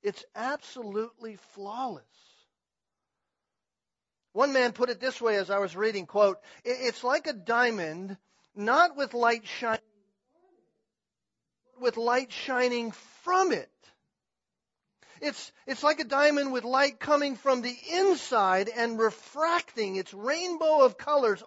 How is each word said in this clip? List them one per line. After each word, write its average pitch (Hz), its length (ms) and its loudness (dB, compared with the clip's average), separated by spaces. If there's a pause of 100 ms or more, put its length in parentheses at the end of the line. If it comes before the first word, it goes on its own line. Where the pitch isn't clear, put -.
It's 202 220 -8 (100)
absolutely 226 1000 -8 (180)
flawless. 202 480 -8 (2250)
One 269 200 2
man 247 200 2
put 247 180 -2
it 233 100 -6
this 254 200 -6
way 226 160 2
as 190 140 -2
I 202 80 0
was 185 180 -4
reading, 202 300 -4
quote, 196 320 4 (260)
"I-, 240 60 -4
it's 247 340 -4
like 294 220 0
a 302 80 -4
diamond, 196 800 -2 (380)
not 269 420 2
with 277 160 -4
light 233 320 2
shining, 220 360 -4 (2000)
with 247 200 0
light 240 340 0
shining 247 600 -2 (320)
from 370 280 2
it. 170 160 -6 (1500)
It's, - 320 -8 (140)
it's 269 160 -8
like 294 180 2
a 320 40 -2
diamond 285 460 2
with 247 140 -4
light 262 340 2
coming 285 380 0
from 254 240 0
the 247 160 -6 (160)
inside 233 840 2
and 233 240 -2
refracting 233 1000 -2
its 190 180 -8
rainbow 311 680 2
of 247 140 6
colors 262 500 0